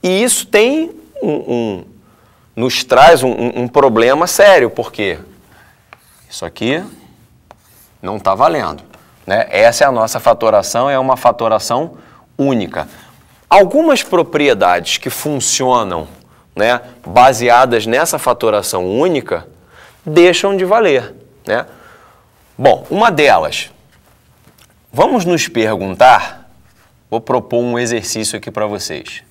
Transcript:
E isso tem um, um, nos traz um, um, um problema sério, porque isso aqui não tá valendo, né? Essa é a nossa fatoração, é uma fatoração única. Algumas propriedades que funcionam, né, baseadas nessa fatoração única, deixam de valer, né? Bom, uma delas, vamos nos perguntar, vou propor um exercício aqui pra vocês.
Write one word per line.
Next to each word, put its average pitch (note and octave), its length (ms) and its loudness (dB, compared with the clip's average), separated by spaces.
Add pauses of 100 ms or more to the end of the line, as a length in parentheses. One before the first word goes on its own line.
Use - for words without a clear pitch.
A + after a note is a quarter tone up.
E F#3 220 0
isso A#3 200 -2
tem C#4 460 0 (320)
um, F#3+ 80 -4
um, A#2 540 -6 (720)
nos A#2+ 260 -4
traz D3 400 6
um, B2+ 80 0
um, A#2 300 -4
um B2 80 -4
problema C3 580 2
sério, F3+ 420 4
porque G2+ 520 -6 (1080)
isso - 160 -14
aqui B2 380 -6 (1200)
não G2 160 -8
tá F#2+ 160 -2
valendo, A#2 480 -2 (420)
né? G2+ 240 0
Essa A#2 360 2
é - 20 4
a C#3 60 2
nossa A2+ 260 -2
fatoração, A2+ 720 0
é C3+ 80 -2
uma C3 180 0
fatoração A#2+ 800 -2 (400)
única. A#2 520 -4 (600)
Algumas B3+ 540 4
propriedades A2+ 960 0
que - 100 -10
funcionam, A#2+ 1000 -4 (480)
né, A#2+ 240 0 (260)
baseadas A#2+ 800 4
nessa C#3+ 320 -2
fatoração G#2 680 -2
única, A#2+ 640 -4 (580)
deixam F3 520 2
de F#3 80 -2
valer, F3+ 500 0 (320)
né? A#2+ 200 -2 (920)
Bom, B2+ 320 2
uma G#3 220 0
delas, A2 580 0 (1200)
vamos G#3 320 0
nos E3+ 240 -2
perguntar, G#2+ 1000 0 (640)
vou A2+ 100 -4
propor A#2+ 400 -4
um A#2+ 160 -4
exercício A2+ 600 -6
aqui G#2+ 120 -12
pra G#2+ 160 -6
vocês. G2 680 -10